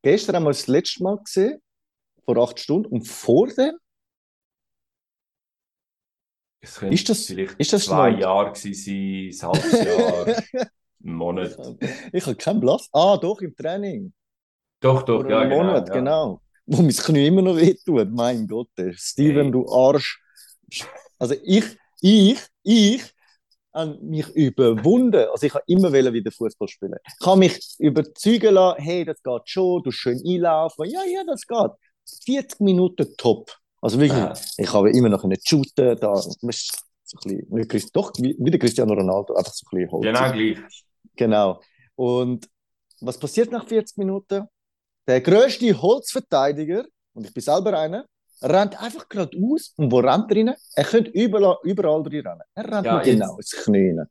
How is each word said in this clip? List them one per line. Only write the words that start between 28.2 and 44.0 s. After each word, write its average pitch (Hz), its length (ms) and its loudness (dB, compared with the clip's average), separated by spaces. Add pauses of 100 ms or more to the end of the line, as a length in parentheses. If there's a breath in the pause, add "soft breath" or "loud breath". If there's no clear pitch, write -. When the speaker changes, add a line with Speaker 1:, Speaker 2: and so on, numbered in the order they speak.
Speaker 1:
lassen, 185 280 4
hey, 170 240 -4
das 156 160 -10
geht 123 240 -6
schon, 180 380 -2
du 127 80 -6
schön 123 340 -4
einlaufen. 165 640 -2
Ja, 359 140 -6
ja, 370 220 -4
das 302 200 -8
geht. 226 260 -2 (540)
Vierzig 269 340 -6
Minuten 185 480 2 (100)
top. - 340 -2 (300)
Also 117 180 0
wirklich, 135 220 4
Speaker 2:
Aha. 87 120 -4 (240)
Speaker 1:
ich 98 160 -4
habe 104 180 4
immer 120 180 4
noch 98 140 0
einen 95 200 -2
shooten, 131 560 2
da, 104 160 0
so 87 140 -2 (120)
ein 120 60 -8
bisschen, - 300 -8 (720)
wie 113 180 -2
Christ-, - 260 -4
doch, 196 240 -2
wie, 131 220 -2
wie 123 120 2
der - 80 2
Cristiano 113 340 0
Ronaldo, 98 420 -2
einfach 90 180 -2
so - 180 -18
ein 90 60 -6
bisschen 92 140 -4
Holz. 101 140 -4
Speaker 2:
Genau 127 260 0
gleich. 110 260 -2 (580)
Speaker 1:
Genau. 104 460 0 (340 soft breath)
Und 123 520 -2 (540)
was 123 160 -10
passiert 226 340 -2
nach 233 160 -10
vierzig 220 300 -4
Minuten? 196 500 -6 (580)